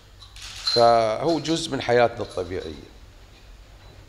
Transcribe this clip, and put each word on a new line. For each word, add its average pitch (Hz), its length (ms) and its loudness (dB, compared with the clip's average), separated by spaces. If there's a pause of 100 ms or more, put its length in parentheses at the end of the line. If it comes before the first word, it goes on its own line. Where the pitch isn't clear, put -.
(640)
فهو 117 760 4
جزء 156 320 -4
من 135 80 -4
حياتنا 120 400 2
الطبيعية 85 720 -8 (1200)